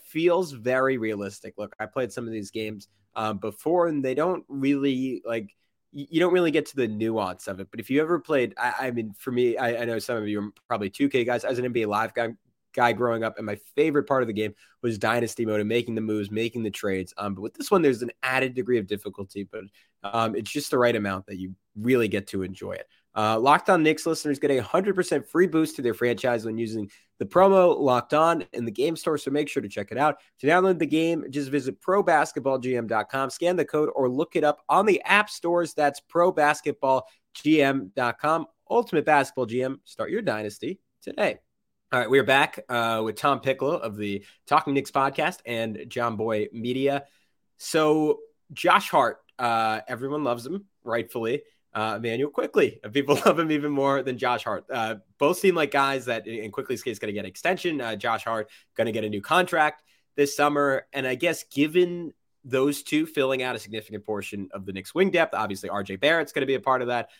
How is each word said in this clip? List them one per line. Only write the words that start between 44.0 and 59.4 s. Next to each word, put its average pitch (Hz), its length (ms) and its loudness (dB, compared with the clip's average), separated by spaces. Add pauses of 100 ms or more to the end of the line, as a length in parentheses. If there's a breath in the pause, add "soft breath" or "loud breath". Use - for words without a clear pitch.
Talking 151 260 2
Knicks 139 180 0
podcast 139 540 0
and 113 440 -4
John 120 260 -2
Boy 107 380 -2
Media. 131 500 -2 (540 soft breath)
So 156 600 2 (340)
Josh 196 360 2
Hart, 127 280 2 (200)
uh, 113 520 0
everyone 135 340 -6
loves 120 220 -2
him, 190 180 -8 (220)
rightfully, 117 580 -2 (300 soft breath)
uh, 107 240 -2
Immanuel 117 320 -2
Quickley. - 540 0
And 107 100 -12
people 139 280 4
<laughs> - 40 2
love 165 140 4
him 160 120 2
even 147 200 0
more 139 320 2
than 127 140 -4
Josh 123 260 0
Hart. 101 280 -6
Uh, 113 240 -2 (220)
both 165 200 2
seem 185 180 4
like 151 160 0
guys 139 340 2
that, 113 220 -4
in, 110 180 -8
in 104 60 -10
Quickley's 127 320 -6
case, 110 160 -6
gonna 107 140 -4
get 101 80 -4
an 98 40 -8
extension. 160 560 -4
Uh, 113 140 -6
Josh 113 280 -2
Hart 113 260 -4 (260 soft breath)
gonna 113 160 0
get 110 120 -2
a 107 60 -2
new 104 120 -6
contract 160 600 2 (320)